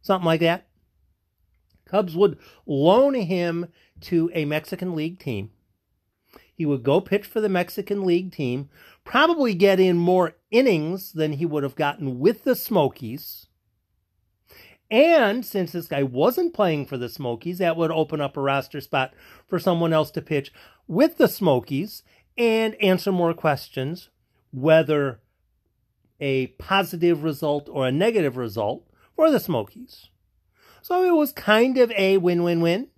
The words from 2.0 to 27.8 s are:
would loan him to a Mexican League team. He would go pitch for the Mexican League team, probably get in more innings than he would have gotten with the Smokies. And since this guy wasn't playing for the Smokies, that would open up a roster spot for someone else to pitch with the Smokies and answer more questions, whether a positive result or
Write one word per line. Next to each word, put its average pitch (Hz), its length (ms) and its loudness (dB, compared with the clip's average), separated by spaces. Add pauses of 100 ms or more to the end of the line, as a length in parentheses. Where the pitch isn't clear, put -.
would 180 240 2 (280)
loan 196 480 4
him 175 540 -2 (340)
to 170 300 0
a 156 120 -2
Mexican 160 500 -6
League 160 240 -6
team. 101 320 -6 (1040)
He 160 120 -4
would 139 160 -2
go 143 180 2
pitch 202 260 -4
for - 140 -4
the 214 80 0
Mexican 190 560 -4
League 180 280 0
team, 135 360 -4 (340)
probably 285 520 2
get 190 260 4
in 185 160 4
more 175 400 2 (140)
innings 185 600 0
than 156 200 -2
he 151 140 -4
would 147 160 -2
have 139 120 -4
gotten 143 440 -4
with 185 260 0
the 254 100 2
Smokies. - 920 -4 (1400)
And 254 560 4
since 180 260 -4
this 170 140 -8
guy 139 160 -2
wasn't 190 500 0
playing 160 340 0
for 135 120 -10
the 120 100 -6
Smokies, 135 500 -8
that 170 180 0
would 165 140 -2
open 156 300 -2
up 143 160 -6
a 143 40 -6
roster 139 400 -2
spot 135 340 -4 (320)
for 180 120 -4
someone 170 340 0
else 156 200 0
to 156 100 -8
pitch 143 300 -4 (340)
with 247 300 2
the 254 120 4
Smokies 143 720 -2 (340)
and 220 460 0
answer 185 280 2
more 175 220 0
questions, 151 800 -4 (400)
whether 147 680 2 (1000)
a 135 280 -2
positive 175 760 0
result 147 460 -4
or 135 160 -2